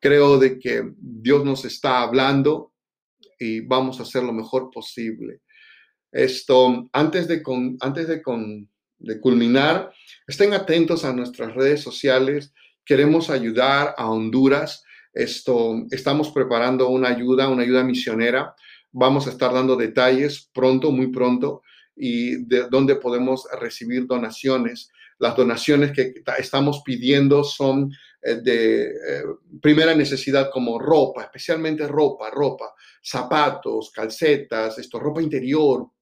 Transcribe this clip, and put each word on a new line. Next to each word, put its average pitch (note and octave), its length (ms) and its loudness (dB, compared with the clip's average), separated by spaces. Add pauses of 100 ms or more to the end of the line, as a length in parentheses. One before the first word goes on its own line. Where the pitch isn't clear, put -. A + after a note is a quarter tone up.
Creo C#3+ 380 6
de C3 200 4
que A#2 380 -6
Dios B2+ 480 0
nos C3+ 220 -4
está B2+ 340 -2
hablando C3+ 720 0 (680)
y A2+ 220 -6
vamos B2+ 400 -2
a A#2+ 40 -10
hacer B2 180 -6
lo A#2+ 100 -6
mejor A#2+ 380 -6
posible. A2+ 720 -14 (680)
Esto, B2+ 840 2
antes D#3+ 340 0
de E3 140 -2
con-, B2+ 380 -6
antes C#3+ 280 -6
de D#3 140 -6
con-, G#2+ 500 -8 (300)
de A2 180 -8
culminar, B2+ 720 2 (340)
estén G3+ 280 2
atentos E3+ 500 0
a C3+ 80 -2
nuestras B2 420 -8
redes C#3 280 2
sociales. C3+ 720 0 (300)
Queremos D3+ 460 4
ayudar C3 680 0
a A2+ 120 -4
Honduras. C3 760 2 (280)
Esto, A#2+ 600 -2 (160)
estamos C#3+ 400 -2
preparando B2+ 580 0
una B2+ 200 2
ayuda, B2+ 400 0
una B2+ 140 0
ayuda B2+ 220 2
misionera. B2 680 -2 (380)
Vamos C3+ 340 2
a B2+ 40 -6
estar C#3 220 -2
dando C3 240 2
detalles C3 760 0
pronto, C3 380 2
muy C3 180 0
pronto, B2+ 540 -2 (320)
y B2 500 -4
de B2 240 0
dónde C3+ 280 4
podemos B2+ 500 -2 (140)
recibir A#2+ 460 -6
donaciones. A#2+ 840 -4 (280)
Las A#2 180 0
donaciones C#3 560 2
que C3 320 -4
ta-, C3 120 -4
estamos C#3 480 -2
pidiendo C#3 600 4
son, C#3 460 -2 (320)
eh, A#2 140 -2
de, A#2 480 2
eh, - 380 -8 (380)
primera D#3 340 4
necesidad, C#3 580 0
como A#2 260 -4
ropa, C3 460 2
especialmente D#3+ 640 -4
ropa, C#3 440 -2
ropa, B2+ 440 -4 (280)
zapatos, B2 880 -2
calcetas, A2+ 880 -2
esto, A#2+ 200 -12
ropa D3+ 240 -4
interior C#3 680 0 (140)